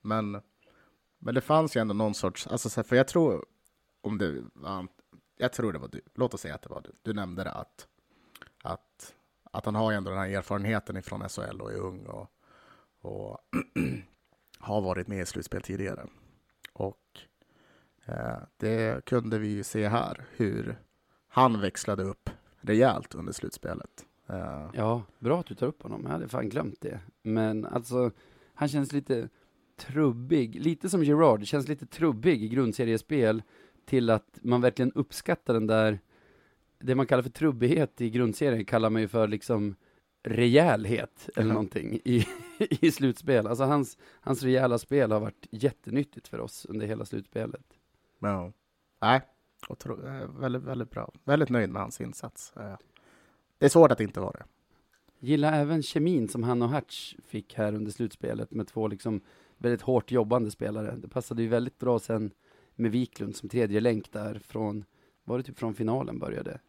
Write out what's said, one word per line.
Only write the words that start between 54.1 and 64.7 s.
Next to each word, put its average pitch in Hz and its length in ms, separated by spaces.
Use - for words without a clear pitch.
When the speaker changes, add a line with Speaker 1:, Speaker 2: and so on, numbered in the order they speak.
Speaker 1:
vara 92 120
det. - 120
Speaker 2:
Gillar 151 420
även 151 220
kemin 151 460
som 120 140
han 120 200
och 120 80
Hertz - 440
fick - 280
här 107 200
under 107 160
slutspelet 110 600
med 110 180
två 110 200
liksom 104 320
väldigt 120 240
hårt 127 280
jobbande 117 400
spelare. 107 460
Det - 120
passade 120 340
ju 113 60
väldigt 120 300
bra 123 200
sen 107 320
med 117 180
Wiklund 120 440
som - 120
tredje 107 320
länk 113 320
där 107 260
från, 107 460